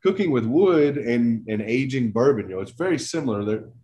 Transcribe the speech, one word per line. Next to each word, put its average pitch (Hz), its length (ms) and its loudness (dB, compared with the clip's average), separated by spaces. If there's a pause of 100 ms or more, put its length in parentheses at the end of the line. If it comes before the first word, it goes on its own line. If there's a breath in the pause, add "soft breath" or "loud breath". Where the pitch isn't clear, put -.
Cooking 190 280 2
with 120 140 0
wood 147 520 4
and, 117 500 0
and 107 140 -2
aging 127 500 -2
bourbon, 113 380 0
you 92 60 -10
know, 95 60 -6
it's 98 100 -10
very 170 280 -2
similar. 117 460 -4
The, 110 260 -6 (120)